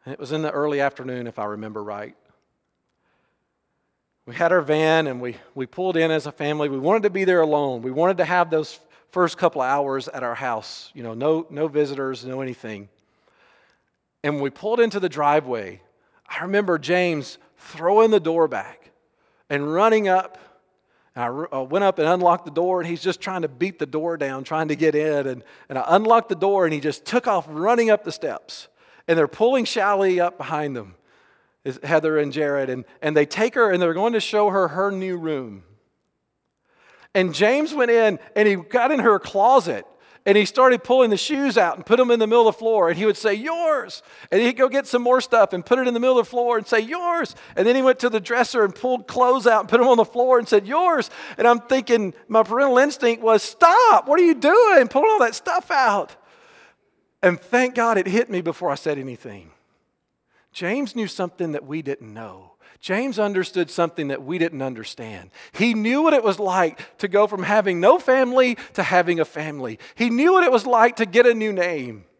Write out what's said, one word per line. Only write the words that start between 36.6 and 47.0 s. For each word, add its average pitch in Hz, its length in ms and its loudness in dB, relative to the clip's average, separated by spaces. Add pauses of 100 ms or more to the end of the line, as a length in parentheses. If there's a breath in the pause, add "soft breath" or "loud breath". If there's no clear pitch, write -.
And 185 200 0
James 262 380 2
went 254 200 0
in, 220 260 2 (180 loud breath)
and 214 120 4
he 202 80 2
got 240 340 0
in 294 100 0
her 214 180 4
closet, 196 680 0 (400 soft breath)
and 202 100 4
he 214 80 4
started 254 400 4
pulling 247 240 4
the 208 80 2
shoes 277 400 -2
out 180 200 2
and 180 100 -18
put 226 100 2
them 247 140 2
in 233 80 4
the 220 80 0
middle 226 200 4
of 214 80 2
the - 40 -16
floor. 220 320 0
And 165 80 -4
he 208 80 -2
would 208 100 0
say, 214 160 -2
"Yours." 311 680 -4 (280 loud breath)
And 185 120 2
he'd 226 160 0
go 262 100 4
get 269 180 -2
some 247 140 -2
more 247 220 2
stuff 214 320 2
and 180 100 -6
put 247 140 2
it 254 100 0
in 240 60 -2
the 233 60 -2
middle 254 180 2
of 220 80 2
the - 40 -20
floor 240 280 -2
and 202 80 -8
say, 226 140 2
"Yours." 339 540 -6 (220 loud breath)